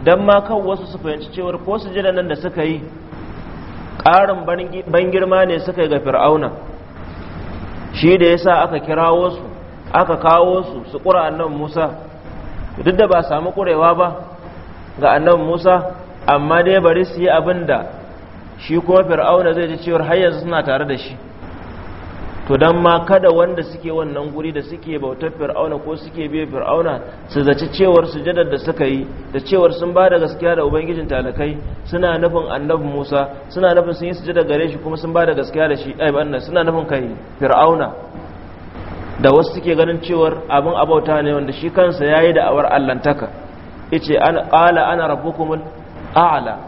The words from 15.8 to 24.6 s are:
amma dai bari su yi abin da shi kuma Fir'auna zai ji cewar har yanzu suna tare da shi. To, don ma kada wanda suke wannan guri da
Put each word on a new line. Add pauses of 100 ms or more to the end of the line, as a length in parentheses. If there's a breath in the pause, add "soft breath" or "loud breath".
amma
dai
bari
su
yi
abin
da (760)
shi
kuma
Fir'auna
zai
ji
cewar
har
yanzu
suna
tare
da
shi. (1300)
To,
don
ma
kada
wanda
suke
wannan
guri
da